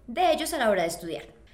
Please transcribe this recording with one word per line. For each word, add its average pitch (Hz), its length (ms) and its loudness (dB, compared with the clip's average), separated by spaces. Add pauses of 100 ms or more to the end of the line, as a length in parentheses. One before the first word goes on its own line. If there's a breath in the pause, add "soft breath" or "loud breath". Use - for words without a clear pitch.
de 320 240 2
ellos 311 220 0
a 320 40 -4
la 233 120 2
hora 185 140 2
de 170 40 0
estudiar. 165 360 -8 (300 soft breath)